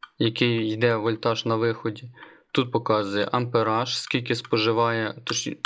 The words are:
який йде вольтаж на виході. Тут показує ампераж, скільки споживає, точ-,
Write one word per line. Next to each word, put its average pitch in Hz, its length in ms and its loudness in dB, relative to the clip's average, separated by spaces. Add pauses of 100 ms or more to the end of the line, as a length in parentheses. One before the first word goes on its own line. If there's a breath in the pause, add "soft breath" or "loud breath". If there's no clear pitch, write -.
(180)
який 117 540 0
йде 113 240 2
вольтаж 113 500 0
на 113 100 2
виході. 113 540 -2 (420 loud breath)
Тут 123 200 0
показує 104 600 0
ампераж, 120 680 0
скільки 123 360 -2
споживає, 113 800 0 (100)
точ-, - 420 -4